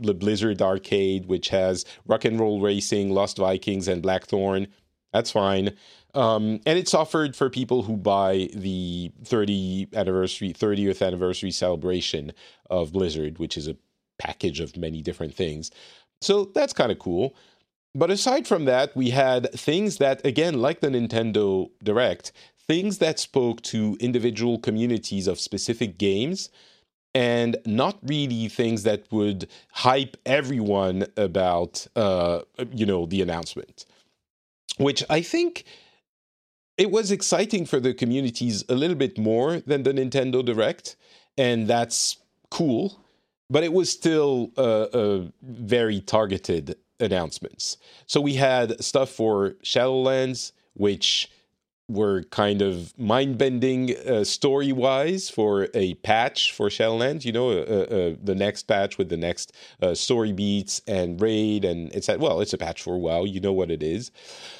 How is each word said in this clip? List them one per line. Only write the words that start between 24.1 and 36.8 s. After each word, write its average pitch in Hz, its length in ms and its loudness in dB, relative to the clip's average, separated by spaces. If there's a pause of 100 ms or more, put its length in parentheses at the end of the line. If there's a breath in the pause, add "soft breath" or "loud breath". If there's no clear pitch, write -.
communities 110 680 -2
of 92 120 0
specific 101 600 -4
games, 107 500 0 (640 soft breath)
and 120 520 2
not 127 360 0
really 127 460 -2
things 113 360 0
that 104 260 0
would 104 380 0 (240 loud breath)
hype 131 520 2
everyone 104 840 2 (100)
about, 90 800 0
uh, 90 460 2 (320)
you 110 140 0
know, 92 180 2
the 92 160 -2
announcement. - 640 -6 (960 soft breath)
Which 139 300 0
I 160 140 2
think 339 420 -2 (1120 loud breath)
it 190 140 2